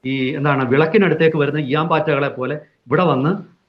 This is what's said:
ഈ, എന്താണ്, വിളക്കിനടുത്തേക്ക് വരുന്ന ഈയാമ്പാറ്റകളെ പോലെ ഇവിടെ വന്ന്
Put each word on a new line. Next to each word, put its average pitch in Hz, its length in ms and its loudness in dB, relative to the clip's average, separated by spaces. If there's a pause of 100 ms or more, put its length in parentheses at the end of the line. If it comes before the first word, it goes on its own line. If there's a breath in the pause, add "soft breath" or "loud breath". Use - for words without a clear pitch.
ഈ, 131 300 -4
എന്താണ്, 139 340 0
വിളക്കിനടുത്തേക്ക് 160 680 2
വരുന്ന 143 200 0
ഈയാമ്പാറ്റകളെ 151 720 0
പോലെ 127 260 -6 (320 loud breath)
ഇവിടെ 156 160 2
വന്ന് 151 340 0 (320)